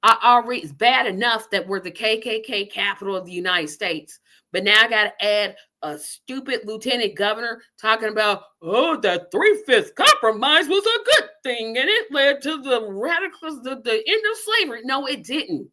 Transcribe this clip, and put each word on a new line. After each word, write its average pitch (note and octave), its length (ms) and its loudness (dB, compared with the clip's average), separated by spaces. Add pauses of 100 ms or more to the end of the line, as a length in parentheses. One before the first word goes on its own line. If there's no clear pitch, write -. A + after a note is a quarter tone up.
I A3 200 6
already, A#3+ 380 4
it's D#3 100 -12
bad B3 360 2
enough A3+ 440 -2
that F#3+ 160 -2
we're F#3+ 140 -4
the F#3 100 -12
K A3 280 -2
K A3 220 -6
K G#3+ 240 -6
capital G3 500 -6
of F#3 100 -6
the F3 60 -18
United F3+ 380 -2
States, D#3+ 500 -8 (320)
but F#3+ 120 -2
now G#3 180 6
I A3+ 60 6
gotta G#3+ 260 0 (100)
add G#3 320 0 (260)
a D3+ 160 -8
stupid B3+ 680 -8
lieutenant A3 500 -4
governor A3+ 460 -2 (180)
talking A3 300 0
about, G#3+ 340 0 (180)
Oh, B3 380 0
the F3+ 320 0
three-fifths E4+ 640 2
compromise D4 720 4
was G4 180 2
a A4+ 200 2
good - 240 4 (140)
thing, A#3 340 -6
and C4 120 0
it A4 220 0
led C#4 320 2
to D4+ 180 -4
the B3 280 0
radicals, D#4 760 -6
the, B3+ 200 -10
the A3 240 -2
end A4 240 0
of A4 120 -4
slavery. F4+ 400 -2
No, C4+ 220 -2
it C4 180 -6
didn't. E3+ 500 -6